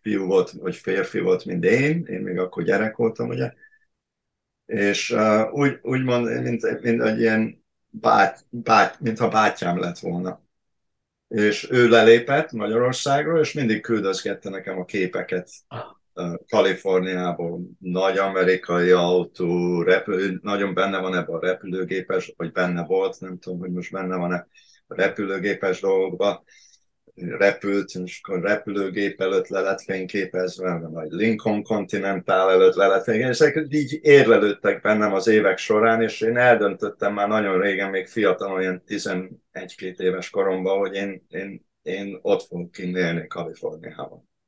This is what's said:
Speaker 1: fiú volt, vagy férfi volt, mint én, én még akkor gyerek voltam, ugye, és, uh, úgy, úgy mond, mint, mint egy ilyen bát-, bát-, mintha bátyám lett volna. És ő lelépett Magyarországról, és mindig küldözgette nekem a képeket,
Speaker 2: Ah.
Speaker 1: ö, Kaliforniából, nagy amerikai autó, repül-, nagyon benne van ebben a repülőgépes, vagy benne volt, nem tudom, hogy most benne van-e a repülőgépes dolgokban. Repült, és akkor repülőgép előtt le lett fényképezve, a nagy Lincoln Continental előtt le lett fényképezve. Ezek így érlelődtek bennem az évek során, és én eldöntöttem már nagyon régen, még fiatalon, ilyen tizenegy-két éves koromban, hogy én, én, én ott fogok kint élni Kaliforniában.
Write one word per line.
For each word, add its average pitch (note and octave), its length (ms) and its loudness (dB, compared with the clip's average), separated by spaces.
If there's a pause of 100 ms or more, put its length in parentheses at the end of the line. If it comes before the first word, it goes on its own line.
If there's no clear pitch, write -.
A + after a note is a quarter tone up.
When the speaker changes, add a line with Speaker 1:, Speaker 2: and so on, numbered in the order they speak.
Speaker 1:
fiú G2 240 -2
volt, F#2 240 2
vagy F2+ 260 -8
férfi F#2+ 440 -4
volt, F2+ 240 0
mint F2+ 200 -4
én, C#3 420 2
én G2 140 -8
még F#2+ 180 -6
akkor F#2 240 -4
gyerek G#2+ 340 0
voltam, A#2 320 -2
ugye, B2 240 -4 (1120)
és, G2+ 440 -2
uh, A2 420 2
úgy, C#3 300 0
úgy C3 200 -2
mond, A#2+ 400 0
mint, A2+ 400 -2
mint A#2+ 200 0
egy A2 180 0
ilyen A2 440 0 (260)
bát-, A2 600 2
bát-, A#2+ 500 2
mintha A2+ 280 -2
bátyám G2 520 0
lett F2 180 -6
volna. F2+ 480 -8 (840)
És G#2 420 0
ő B2 180 6
lelépett A#2 640 6
Magyarországról, B2+ 880 0
és D3+ 120 -2
mindig A2 300 0
küldözgette G2 680 -4
nekem F#2+ 280 -10
a F#2 60 -6
képeket, F#2 640 -4 (200)
Speaker 2:
Ah. - 120 -12 (340)
Speaker 1:
ö, F2 200 -6 (140)
Kaliforniából, F#2 1120 0 (180)
nagy F#2+ 400 0
amerikai F2+ 720 2
autó, F2 920 2
repül-, F#2 600 0
nagyon G2 320 -2
benne F#2+ 240 0
van F#2 160 -2
ebben E2 200 -4
a D#2+ 60 -6
repülőgépes, F#2 960 -4
vagy E2 160 -6
benne F2+ 320 -2
volt, F#2+ 360 -2
nem F#2 180 -12
tudom, F2+ 200 -10
hogy F2+ 120 -8
most F2+ 220 -8
benne F#2 240 -6
van-e F2 300 -4 (400)
a - 80 -16
repülőgépes G2 840 -2
dolgokban. F#2+ 640 0 (960)
Repült, G2 520 0 (140)
és F2+ 180 -14
akkor F#2 200 -6
repülőgép G2+ 800 -4
előtt F#2+ 280 0
le F#2+ 120 -4
lett F#2+ 220 -2
fényképezve, F#2 880 -6
a E2 180 -6
nagy D#2+ 220 -12
Lincoln G#2 520 -2
Continental G2 880 -2
előtt F#2 240 6
le G2 120 4
lett G2 160 2
fényképezve. A#2+ 440 2
Ezek D3 240 -2
így D3 320 -2
érlelődtek A2 800 6
bennem G#2+ 320 2
az F#2+ 140 -2
évek G#2 320 4
során, A2+ 440 2
és G#2+ 180 -2
én A2+ 160 0
eldöntöttem G#2 800 2
már G2+ 140 0
nagyon G2+ 320 2
régen, G2 300 0
még F#2+ 160 -4
fiatalon, F#2+ 540 0
ilyen F#2 240 -4
tizenegy-két F#2 1160 -10
éves F#2 300 -2
koromban, F#2+ 480 0
hogy G2 160 -2
én, G2 340 -8
én, F#2+ 380 -12 (160)
én G2 400 -8
ott G2 240 0
fogok F2 240 -10
kint F2+ 260 -8
élni E2+ 300 -2
Kaliforniában. - 1040 -12 (200)